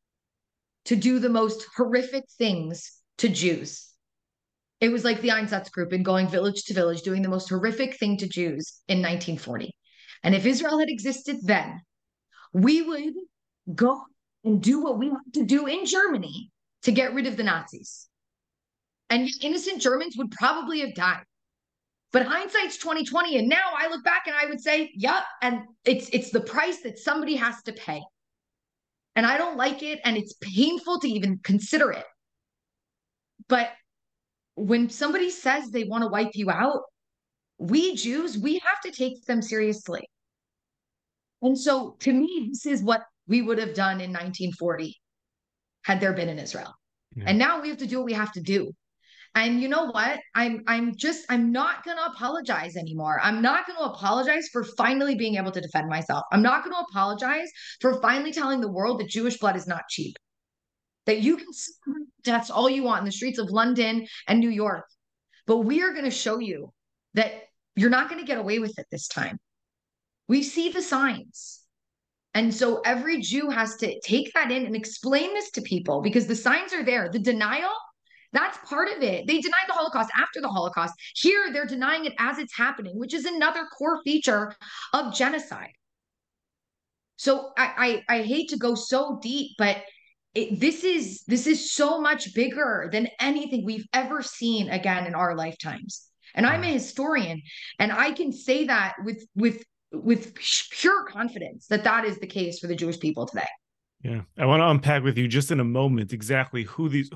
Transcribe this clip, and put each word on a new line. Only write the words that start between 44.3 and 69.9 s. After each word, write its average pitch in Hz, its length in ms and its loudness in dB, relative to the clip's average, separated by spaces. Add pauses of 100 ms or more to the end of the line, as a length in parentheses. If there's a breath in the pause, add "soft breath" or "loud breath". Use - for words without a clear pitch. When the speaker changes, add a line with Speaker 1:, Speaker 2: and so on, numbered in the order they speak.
Speaker 1:
forty 170 440 -4 (840)
had 190 160 2
there 190 140 2
been 170 160 -2
an 151 100 -8
Israel. - 340 -12 (420)
Speaker 2:
Yeah. 104 120 -8
Speaker 1:
And 202 120 4
now 311 220 2
we 302 80 -6
have - 100 -8
to 262 80 -6
do 247 100 -4
what 254 80 -2
we 233 80 -4
have 214 200 -4
to 180 80 -8
do. 190 300 0 (600 soft breath)
And 240 280 2
you 269 80 -2
know 320 160 2
what? 240 340 0 (160)
I'm, 226 320 0
I'm 233 280 0
just, 320 340 -4
I'm 233 220 4
not 302 340 0
gonna 330 280 -4
apologize 220 600 -4
anymore. 156 480 -2
I'm 214 180 2
not 311 240 4
gonna 320 260 -4
apologize 262 600 0
for 240 120 -4
finally 262 520 0
being 214 200 0
able 185 160 -2
to 185 100 -6
defend 156 260 -2
myself. 156 440 -2
I'm 208 100 8
not 269 220 4
gonna 349 260 -4
apologize 208 600 -2 (300 loud breath)
for 254 220 2
finally 277 320 2
telling 269 260 0
the 208 120 -2
world 202 280 0
that 208 80 -4
Jewish 226 300 -2
blood 196 180 2
is 175 120 -6
not 170 220 -6
cheap. - 280 -8 (880)
That 214 160 2
you 294 160 4
can 320 160 -12
celebrate - 540 -10 (160)
deaths 233 260 0
all 247 200 4
you 269 140 0
want 220 160 2
in 196 60 -4
the 196 60 -4
streets 240 280 -6
of 196 100 -2
London 226 560 2 (220 loud breath)
and 226 120 6
New 233 100 4
York, 208 360 -2 (600 soft breath)
but 226 120 6
we 269 220 2
are 370 120 2
gonna 277 180 -2
show 220 280 -2
you 170 320 -6 (420)
that 214 180 2 (460)
you're 220 120 8
not 262 200 4
gonna 339 160 -10
get 262 120 -2
away 214 220 -2
with 214 180 -6
it - 140 -14
this - 160 -10
time. - 320 -6 (880)